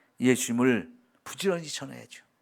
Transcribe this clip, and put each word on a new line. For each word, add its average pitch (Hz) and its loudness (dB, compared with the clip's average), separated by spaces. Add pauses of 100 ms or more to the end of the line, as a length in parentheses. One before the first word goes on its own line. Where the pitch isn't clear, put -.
(180)
예수님을 120 2 (320)
부지런히 170 -4
전해야죠. 123 -14 (180)